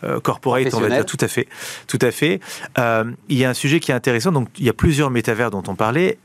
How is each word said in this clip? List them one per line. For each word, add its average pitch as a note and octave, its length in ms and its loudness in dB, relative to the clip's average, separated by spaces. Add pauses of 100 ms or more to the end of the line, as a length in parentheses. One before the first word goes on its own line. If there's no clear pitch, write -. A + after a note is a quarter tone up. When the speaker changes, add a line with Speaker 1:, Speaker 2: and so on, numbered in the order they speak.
Speaker 1:
euh, - 180 -2
corporate, C3 520 0
on A2+ 60 0
va G#2+ 100 2
dire. B2 140 2
Speaker 2:
Professionnel. - 20 -6
Speaker 1:
Tout - 140 -8
à A#2 80 2
fait. - 200 -2 (400)
Tout B2 140 -2
à B2 100 4
fait. E3+ 280 0 (400)
Euh, A2+ 240 2 (260)
il C#3 80 2
y B2 80 4
a C3 40 2
un B2 60 0
sujet D3 260 2
qui - 100 -2
est C3 40 2
intéressant. A#2+ 360 0
Donc, C3 160 0 (100)
il - 80 -2
y A#2 40 4
a G#2+ 40 4
plusieurs D3 360 2
métavers A#2 420 0
dont G2 160 -4
on G2 80 -6
parlait. C#3 500 0